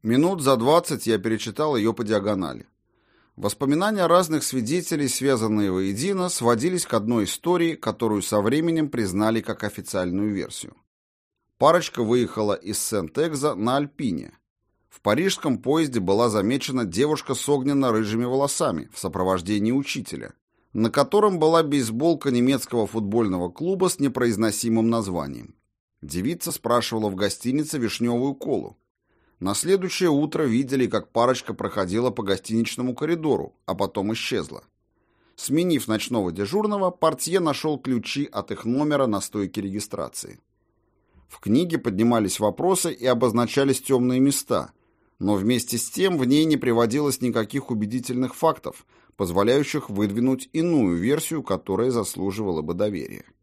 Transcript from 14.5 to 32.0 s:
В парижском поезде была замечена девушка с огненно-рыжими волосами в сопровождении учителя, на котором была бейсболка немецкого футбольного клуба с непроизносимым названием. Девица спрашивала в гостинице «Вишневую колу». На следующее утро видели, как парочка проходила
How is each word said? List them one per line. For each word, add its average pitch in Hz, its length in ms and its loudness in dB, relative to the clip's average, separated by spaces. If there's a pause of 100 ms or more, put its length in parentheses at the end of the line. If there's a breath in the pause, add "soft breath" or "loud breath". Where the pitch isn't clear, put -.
В - 120 -20
парижском 139 560 0
поезде 139 420 0
была 101 300 2
замечена 120 560 0
девушка 135 480 0
с - 160 -4
огненно-рыжими 127 760 2
волосами 131 680 -2
в - 60 -16
сопровождении 95 760 0
учителя, 113 600 -6 (380)
на 110 180 0
котором 202 480 4
была 160 240 6
бейсболка 139 680 0
немецкого 120 560 2
футбольного 101 600 0
клуба 180 400 -2
с - 100 -4
непроизносимым 113 920 2
названием. 85 680 -4 (460)
Девица 90 520 -4
спрашивала 113 560 0
в 95 60 -6
гостинице 127 640 -2
«Вишневую 120 560 -2
колу». 92 420 -6 (640)
На 101 140 -2
следующее 185 560 0
утро 151 340 2
видели, 127 440 2
как 101 240 -4
парочка 120 420 2
проходила 101 560 -2